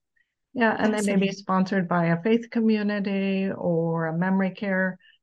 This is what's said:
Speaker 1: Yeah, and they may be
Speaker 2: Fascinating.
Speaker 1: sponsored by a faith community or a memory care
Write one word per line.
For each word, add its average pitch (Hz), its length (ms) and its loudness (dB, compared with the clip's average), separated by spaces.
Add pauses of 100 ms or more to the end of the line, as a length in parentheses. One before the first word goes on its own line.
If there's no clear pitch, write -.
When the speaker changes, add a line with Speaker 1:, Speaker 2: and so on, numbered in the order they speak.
(540)
Speaker 1:
Yeah, 226 240 2
and 214 160 0
they 214 40 -2
may 202 180 0
be 190 120 2
Speaker 2:
Fascinating. 196 60 -6
Speaker 1:
sponsored 190 540 0
by 175 200 2
a 170 140 2
faith 233 300 0
community 202 1000 0
or 165 580 -2
a 165 100 -4
memory 190 340 0
care 185 480 -2 (240)